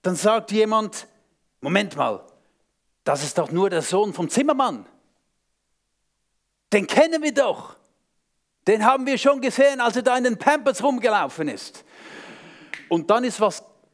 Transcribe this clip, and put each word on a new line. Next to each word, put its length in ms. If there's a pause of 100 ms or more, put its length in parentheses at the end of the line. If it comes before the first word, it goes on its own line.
Dann 140
sagt 380
jemand, 540 (520)
"Moment 380
mal, 280 (760)
das 180
ist 160
doch 140
nur 180
der 120
Sohn 320
vom 160
Zimmermann. 560 (1900)
Den 160
kennen 340
wir 120
doch. 420 (920)
Den 180
haben 220
wir 100
schon 240
gesehen, 400
als 140
er 80
da 120
in 80
den 140
Pampers 460
rumgelaufen 640
ist." 360 (1040)
Und 220
dann 140
ist 180
was 220 (300)